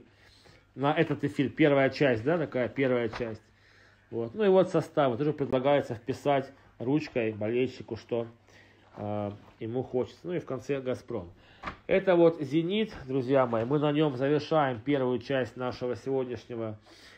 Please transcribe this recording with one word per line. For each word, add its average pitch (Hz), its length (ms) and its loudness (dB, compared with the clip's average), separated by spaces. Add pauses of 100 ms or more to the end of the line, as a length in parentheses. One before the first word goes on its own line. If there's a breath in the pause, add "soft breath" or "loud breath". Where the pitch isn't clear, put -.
(760 soft breath)
на 139 180 0
этот 156 320 0
эфир, 139 240 0
первая 139 420 4
часть, 127 340 2
да, 165 140 2
такая 127 300 -2
первая 123 400 0
часть. 110 340 -8 (680 soft breath)
Вот. 117 240 -6
Ну 214 100 -2
и 196 40 4
вот 185 220 6
состав. 151 400 2
Вот 117 100 -2
уже 147 120 0
предлагается 131 640 0
вписать 135 560 -2 (260 soft breath)
ручкой 123 540 -2
болельщику, 113 640 -4
что, 117 320 -6 (680 soft breath)
э, 104 360 -6 (260)
ему 120 240 -4
хочется. 123 400 -4
Ну 175 120 -8
и 160 40 -2
в - 80 -10
конце 131 340 -6
«Газпром». 117 520 -8 (540 loud breath)
Это 190 280 2
вот 165 260 6
«Зенит», 165 540 -2 (120)
друзья 131 400 2
мои. 117 180 0
Мы 139 160 0
на 147 100 2
нём 147 260 2
завершаем 139 640 0
первую 127 380 0
часть 127 380 -4
нашего 123 400 -6
сегодняшнего 120 800 -6 (400 loud breath)